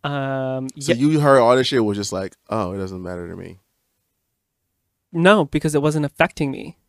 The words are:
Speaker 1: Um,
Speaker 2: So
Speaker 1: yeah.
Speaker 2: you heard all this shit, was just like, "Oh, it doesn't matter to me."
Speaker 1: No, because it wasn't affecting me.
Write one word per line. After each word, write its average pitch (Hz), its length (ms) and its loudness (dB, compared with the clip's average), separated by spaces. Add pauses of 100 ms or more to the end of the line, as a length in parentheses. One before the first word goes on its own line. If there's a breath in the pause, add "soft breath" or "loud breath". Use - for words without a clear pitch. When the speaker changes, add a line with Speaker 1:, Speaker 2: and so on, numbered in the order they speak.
Speaker 1:
Um, 135 640 -6 (100)
Speaker 2:
So 143 140 -2
Speaker 1:
yeah. 120 60 -2
Speaker 2:
you 151 200 2
heard 139 200 6
all 120 160 6
this 127 120 2
shit, 123 160 2
was 104 140 0
just 101 160 -6
like, 95 220 -6 (120)
"Oh, 104 260 -4
it 98 40 -8
doesn't 95 240 -8
matter 90 260 -10
to 87 80 -14
me." 90 220 -16 (1500)
Speaker 1:
No, 180 340 4
because 151 300 -4
it 143 60 2
wasn't 151 240 0
affecting 151 460 -2
me. - 260 -12 (120)